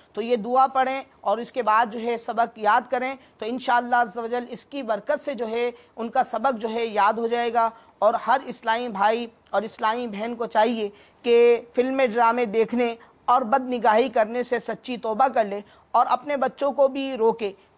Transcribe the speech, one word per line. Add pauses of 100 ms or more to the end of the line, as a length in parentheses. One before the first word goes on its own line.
(120)
تو
یہ
دعا
پڑھیں (180)
اور
اس
کے
بعد
جو
ہے
سبق
یاد (100)
کریں، (240)
تو
انشاءاللہ
عز
و
جل
اس
کی
برکت
سے
جو
ہے (260)
ان
کا
سبق
جو
ہے
یاد
ہو
جائے
گا۔ (280)
اور
ہر
اسلامی
بھائی (240)
اور
اسلامی
بہن
کو
چاہیے (340)
کہ (140)
فلمیں،
ڈرامے
دیکھنے (300)
اور
بد
نگاہی
کرنے
سے
سچی
توبہ
کر
لے، (320)
اور
اپنے
بچوں
کو
بھی
روکے (260)